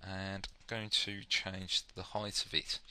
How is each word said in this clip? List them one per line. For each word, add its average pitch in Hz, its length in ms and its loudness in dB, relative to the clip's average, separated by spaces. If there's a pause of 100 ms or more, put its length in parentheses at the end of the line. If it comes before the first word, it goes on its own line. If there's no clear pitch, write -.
and 95 480 -4
I'm - 280 -6
going 107 100 -4
to 101 400 2
change - 540 2 (120)
the 95 80 -6
height 104 420 0
of - 100 -2
it, - 260 2 (100)